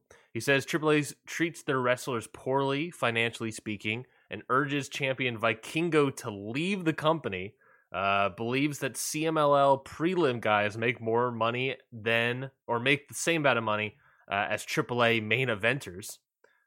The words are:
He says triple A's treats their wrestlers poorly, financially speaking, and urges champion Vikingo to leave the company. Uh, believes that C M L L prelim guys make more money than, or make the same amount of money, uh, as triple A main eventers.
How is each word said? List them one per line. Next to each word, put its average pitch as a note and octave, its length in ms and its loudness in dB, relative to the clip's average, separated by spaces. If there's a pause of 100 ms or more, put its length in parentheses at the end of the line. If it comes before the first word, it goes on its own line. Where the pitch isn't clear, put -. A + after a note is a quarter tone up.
(320)
He A#2 80 -6
says C#3 240 2
triple D#3 260 0
A's D3 240 2 (120)
treats D#3+ 360 -4
their C3+ 180 0
wrestlers B2 460 -2
poorly, C#3 640 -2
financially A#2 600 -2
speaking, G#2+ 560 -6 (240)
and G#2 180 -10
urges C#3 400 0
champion C3 500 -4
Vikingo C#3+ 800 0
to A#2+ 140 -8
leave C#3 560 -4
the D#3 80 2
company. B2 600 -2 (380)
Uh, G2 380 2
believes C3 480 -2
that A#2+ 180 -6
C D#3 300 -4
M D#3+ 100 0
L D3 180 4
L C#3 300 6
prelim D#3 560 0
guys G#2 380 2
make A#2+ 200 0
more A#2 320 2
money A#2+ 460 0 (160)
than, A#2 580 0 (160)
or A#2 140 0
make C#3 260 2
the - 80 -16
same E3 280 0
amount B2+ 160 6
of A2+ 60 0
money, G#2+ 320 -2 (320)
uh, G2+ 220 0
as G#2+ 140 -2
triple B2 400 0
A A#2 160 4
main A2+ 280 0
eventers. G#2 680 -2 (480)